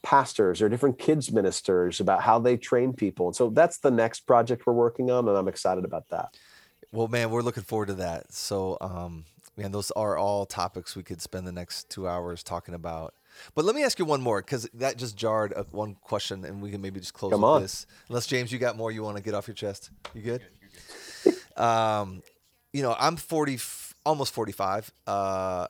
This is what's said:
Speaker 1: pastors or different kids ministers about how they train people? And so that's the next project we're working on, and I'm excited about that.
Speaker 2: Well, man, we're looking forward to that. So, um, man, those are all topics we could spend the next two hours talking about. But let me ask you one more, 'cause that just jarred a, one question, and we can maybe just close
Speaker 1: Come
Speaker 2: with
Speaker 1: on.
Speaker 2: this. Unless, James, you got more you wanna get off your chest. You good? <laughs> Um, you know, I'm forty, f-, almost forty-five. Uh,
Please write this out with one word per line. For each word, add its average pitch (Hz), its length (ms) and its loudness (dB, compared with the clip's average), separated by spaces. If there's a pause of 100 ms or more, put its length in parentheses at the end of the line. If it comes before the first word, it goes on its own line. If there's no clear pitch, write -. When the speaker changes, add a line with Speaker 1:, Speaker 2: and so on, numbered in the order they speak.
Speaker 1:
pastors 113 580 4
or 107 80 6
different 123 300 2
kids 151 340 2
ministers 92 680 2
about 95 200 4
how 117 180 6
they 123 200 4
train 127 340 2
people? 92 360 0
And 87 60 -4
so 120 140 2
that's 160 300 4
the 139 120 4
next 117 360 2
project 120 400 4
we're 120 80 4
working 120 360 2
on, 123 160 2
and 98 120 4
I'm 95 100 0
excited 92 380 -2
about 82 240 -8
that. 87 260 -6 (560)
Speaker 2:
Well, 113 160 0
man, 117 220 0
we're 117 120 2
looking 117 200 -2
forward 107 240 -2
to 98 80 -4
that. 87 400 -6
So, 95 480 -2
um, 87 420 -8 (320)
man, 101 160 -8
those 101 200 -4
are 104 240 0
all 101 300 0
topics - 500 -6
we 92 60 -10
could 85 180 -10
spend 92 260 -10
the 90 60 -8
next - 380 -10
two 92 180 -6
hours 87 340 -4
talking 87 320 -8
about. 82 400 -10 (400)
But 151 100 0
let 226 120 2
me 294 80 2
ask - 140 0
you 185 60 0
one 147 180 2
more, 107 200 2
'cause 117 320 -6
that 123 220 -2
just 113 200 -10
jarred 110 380 0
a, 101 160 -6
one 104 240 -6
question, 98 500 -6
and 98 160 -10
we 101 120 -10
can 101 80 -8
maybe 98 180 -8
just 92 160 -12
close 98 160 -4
Speaker 1:
Come 104 120 4
Speaker 2:
with 120 80 8
Speaker 1:
on. 151 120 6
Speaker 2:
this. - 240 -8 (220)
Unless, 120 180 -2
James, 123 240 -2
you 123 80 -6
got 117 180 0
more 113 140 -4
you 107 140 -6
wanna 104 160 -6
get 104 140 -4
off 101 120 -4
your 110 80 -14
chest. - 360 -8 (240)
You 113 80 -12
good? 117 200 -4 (840)
<laughs> - 320 4
Um, 107 680 2 (500)
you 139 100 -2
know, 117 160 2
I'm 160 180 2
forty, 151 380 0
f-, - 400 -10 (120)
almost 147 260 0
forty-five. 104 580 -4 (160)
Uh, 95 640 -2